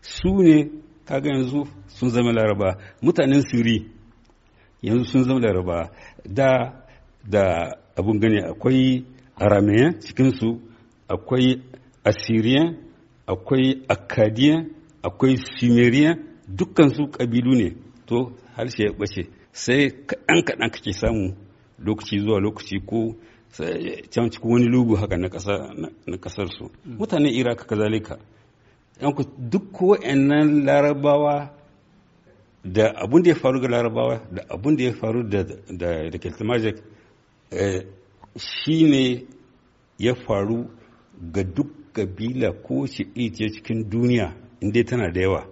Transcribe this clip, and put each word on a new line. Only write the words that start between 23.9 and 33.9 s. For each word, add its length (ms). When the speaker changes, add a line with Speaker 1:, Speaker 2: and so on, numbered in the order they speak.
Speaker 1:
can 180
cikin 200
wani 180
lugu 280
haka 200
na 120
ƙasa, 480
na, 120
na 100
ƙasarsu. 540
Speaker 2:
Mm. 120
Speaker 1:
Mutanen 360
Iraq 320
kazalika. 520
Yan 140
ku, 80
duk 420
wa'annan 840
Larabawa 880
da 280
abun 200
da 80
ya 60
faru 240
ga 80
Larabawa 520